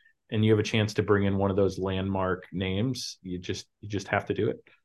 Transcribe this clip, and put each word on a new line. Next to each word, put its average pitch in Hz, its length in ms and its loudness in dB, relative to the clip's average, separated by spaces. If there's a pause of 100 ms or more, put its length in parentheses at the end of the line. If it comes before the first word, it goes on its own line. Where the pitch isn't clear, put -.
(300)
and 110 140 2
you 110 80 6
have 104 80 6
a 101 40 0
chance 107 300 0
to 107 80 2
bring 101 220 4
in 98 140 2
one 98 120 2
of 95 60 -2
those 95 220 2
landmark 95 760 -2
names, 95 720 -4
you 90 160 -8
just, 101 280 -8 (140)
you 110 80 -14
just 101 200 -6
have 101 180 0
to 98 80 -2
do 104 140 0
it. - 140 -6 (220)